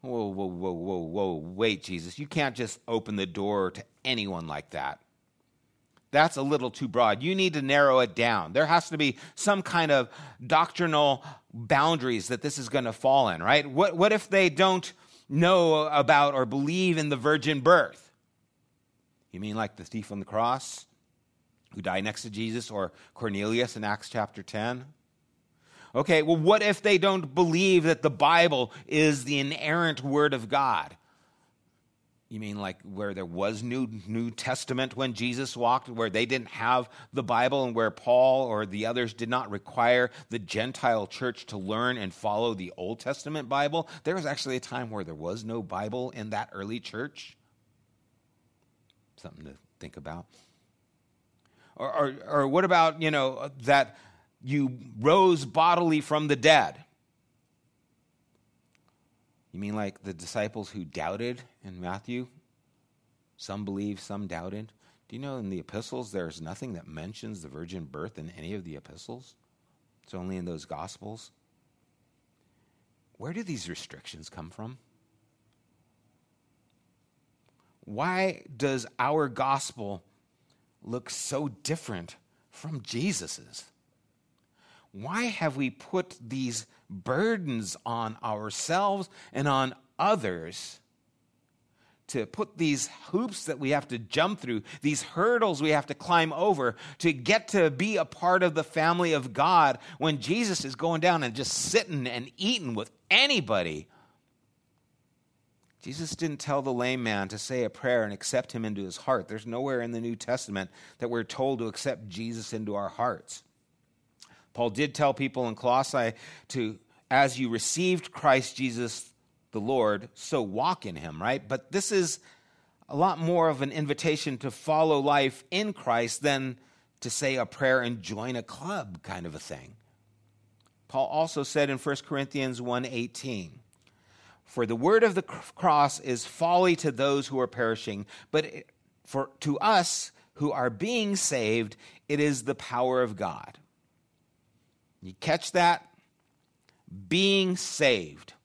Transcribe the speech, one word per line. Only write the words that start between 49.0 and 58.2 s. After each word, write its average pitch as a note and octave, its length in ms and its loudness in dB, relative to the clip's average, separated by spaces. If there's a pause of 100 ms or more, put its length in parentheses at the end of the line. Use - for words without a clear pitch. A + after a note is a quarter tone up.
Something D#2 300 -20
to C2+ 120 -18 (220)
think - 160 -16
about. D#2+ 300 -12 (1500)
Or, C3 160 -6
or, C#3 240 0 (120)
or C#3+ 200 2
what E3 160 4
about, E3 380 4
you D#3 100 2
know, C3+ 380 -2 (140)
that C#3 340 4 (440)
you C3 380 0 (200)
rose E3 460 8
bodily E3 540 4
from D3+ 280 0
the C#3+ 80 4
dead? B2+ 480 6 (2750)